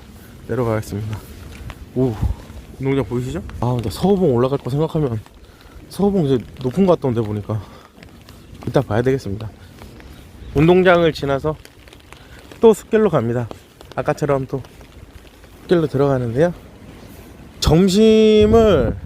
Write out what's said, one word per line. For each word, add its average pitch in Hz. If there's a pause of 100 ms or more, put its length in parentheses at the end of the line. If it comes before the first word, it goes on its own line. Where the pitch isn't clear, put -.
(480)
내려가겠습니다. 110 (760)
오, 127 (640)
운동장 135
보이시죠? 127 (180)
아, 120
근데 117
서우봉 185
올라갈 127
거 -
생각하면 143 (680)
서우봉 190
이제 135 (240)
높은 127
것 175
같던데 120
보니까 104 (1040)
이따 -
봐야 107
되겠습니다. 120 (1080)
운동장을 170
지나서 139 (1040)
또 226
숲길로 214
갑니다. 120 (460)
아까처럼 139
또 131 (1000)
숲길로 170
들어가는데요. 135 (1080)
점심을 214